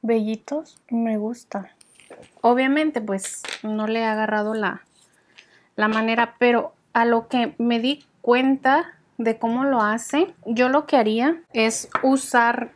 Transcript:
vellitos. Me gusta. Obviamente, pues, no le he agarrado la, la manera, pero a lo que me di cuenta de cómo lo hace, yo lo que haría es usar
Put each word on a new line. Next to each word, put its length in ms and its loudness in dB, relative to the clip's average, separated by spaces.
vellitos. 880 -4
Me 280 -2
gusta. 540 -8
Obviamente, 600 2
pues, 420 -6
no 240 -4
le 140 -2
he 60 -2
agarrado 500 -2
la, 260 -4
la 120 0
manera, 520 0
pero 340 2
a 120 4
lo 220 2
que 320 -2
me 200 0
di 260 -4
cuenta 720 2
de 180 0
cómo 280 -2
lo 160 2
hace, 520 -2
yo 240 0
lo 180 2
que 100 2
haría 440 2
es 360 -2
usar 760 0